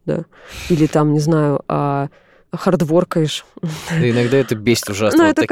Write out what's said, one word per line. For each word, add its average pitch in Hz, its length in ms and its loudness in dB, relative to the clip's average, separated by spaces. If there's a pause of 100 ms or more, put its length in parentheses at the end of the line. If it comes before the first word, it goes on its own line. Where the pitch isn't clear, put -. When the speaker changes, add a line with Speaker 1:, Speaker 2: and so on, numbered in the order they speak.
Speaker 1:
да? 165 180 -4 (460)
Или 156 180 2
там, 151 240 2
не 151 80 2
знаю, 151 480 0
а, 143 400 -2 (440)
хардворкаешь. 170 920 0 (460)
Speaker 2:
Да 160 200 0
иногда 120 280 2
это 123 180 0
бесит 107 340 0
ужасно, 107 280 0
Speaker 1:
Ну, 339 60 6
Speaker 2:
вот 311 60 4
Speaker 1:
это, 311 120 0
Speaker 2:
такие - 100 -2